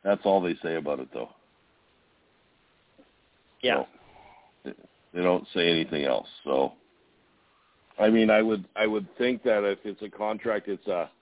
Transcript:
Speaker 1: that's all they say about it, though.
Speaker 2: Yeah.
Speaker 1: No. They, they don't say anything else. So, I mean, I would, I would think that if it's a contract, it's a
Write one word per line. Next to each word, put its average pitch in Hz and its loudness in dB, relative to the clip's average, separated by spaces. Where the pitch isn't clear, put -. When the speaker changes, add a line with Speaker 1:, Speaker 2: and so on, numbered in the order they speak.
Speaker 1:
that's 101 0
all 98 4
they 87 -2
say 82 -4
about 73 -4
it, 65 -12
though. 60 -10
Speaker 2:
Yeah. 123 0
Speaker 1:
No. - -4
They, 69 -12
they 87 -4
don't 90 2
say 87 2
anything 80 0
else. 62 -2
So, 67 0
I 107 6
mean, 113 6
I 107 6
would, 107 -2
I 107 0
would 107 -2
think 123 -2
that 107 2
if 101 -2
it's 101 -10
a 107 -12
contract, 107 -6
it's 101 -8
a 87 -4